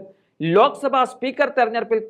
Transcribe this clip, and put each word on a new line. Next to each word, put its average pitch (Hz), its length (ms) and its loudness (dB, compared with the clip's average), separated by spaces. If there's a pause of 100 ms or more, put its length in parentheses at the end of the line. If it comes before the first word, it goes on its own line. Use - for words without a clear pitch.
(560)
ലോക്സഭാ 269 560 2
സ്പീക്കർ 262 440 -2
തെരഞ്ഞെടുപ്പിൽ 226 540 0